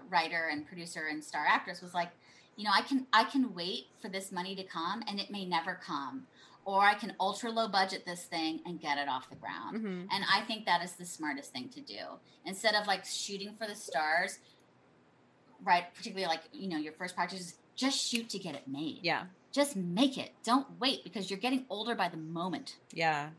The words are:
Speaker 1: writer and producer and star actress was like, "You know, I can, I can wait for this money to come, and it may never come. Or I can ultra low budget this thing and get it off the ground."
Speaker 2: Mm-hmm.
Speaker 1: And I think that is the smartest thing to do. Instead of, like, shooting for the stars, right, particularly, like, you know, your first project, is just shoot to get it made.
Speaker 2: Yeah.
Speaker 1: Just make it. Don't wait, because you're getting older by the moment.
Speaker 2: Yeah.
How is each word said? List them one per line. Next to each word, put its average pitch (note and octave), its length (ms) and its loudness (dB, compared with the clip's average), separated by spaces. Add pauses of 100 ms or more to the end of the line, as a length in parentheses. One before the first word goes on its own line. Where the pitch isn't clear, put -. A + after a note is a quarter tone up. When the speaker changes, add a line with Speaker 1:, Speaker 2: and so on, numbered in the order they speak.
Speaker 1:
writer E3 440 2
and D3 160 -2
producer E3+ 420 -8
and D3+ 140 -4
star D3+ 240 -2
actress F#3+ 340 2
was F3+ 100 -12
like, E3+ 180 0 (440)
"You G#3+ 100 -10
know, G#3+ 80 2
I A3 100 8
can, C4 300 0
I A3 120 10
can B3 320 2
wait F3+ 320 -4 (120)
for G#3+ 80 -10
this F#3+ 220 -6
money F#3 240 -4
to F#3+ 80 -6
come, F#3 460 -4
and G3+ 100 -4
it G3 140 -4
may G3 120 -4
never F3 300 0 (100)
come. C3+ 440 -4 (360)
Or G3 180 6
I G#3 120 10
can G#3 260 -6
ultra G3+ 300 0
low A3+ 180 2
budget F#3+ 380 2
this F3 180 -6
thing D#3+ 400 -2
and F3 160 -8
get D3 160 0
it C#3+ 120 0
off B2+ 200 -4
the B2+ 80 -16
ground." A2+ 420 -6
Speaker 2:
Mm-hmm. F#3 340 -4
Speaker 1:
And - 200 0
I G#3 100 4
think A3+ 240 -6
that F3 180 4
is F3+ 80 -6
the F3 120 -12
smartest C#3+ 480 -6
thing C3 180 -8
to C#3+ 100 -14
do. G#2 180 -12 (460)
Instead G#3 320 2
of, G3 100 2
like, F#3+ 180 2
shooting G3+ 540 -6
for A3 80 -4
the G#3 80 -8
stars, E3+ 640 0 (1300)
right, F3+ 300 6
particularly, F#3+ 340 -4
like, E3 140 0 (100)
you F#3+ 160 -6
know, E3 80 0
your D3+ 160 -2
first F3+ 240 -8
project, F#3 240 -2
is F3 140 -10 (200)
just C4+ 240 2
shoot A#3 320 0
to G3+ 80 -4
get D#3+ 160 -6
it - 140 -10
made. C#3+ 340 -6
Speaker 2:
Yeah. D#3+ 220 2 (280)
Speaker 1:
Just C#4+ 240 2
make F#3+ 420 4
it. A#2+ 140 -6 (120)
Don't C4 220 4 (140)
wait, B3+ 240 0
because F#3+ 260 -6
you're G3 100 -2
getting B3+ 300 2
older G#3+ 240 -2
by F#3+ 140 2
the E3+ 100 -6
moment. E3 580 -4 (160)
Speaker 2:
Yeah. D#3 460 2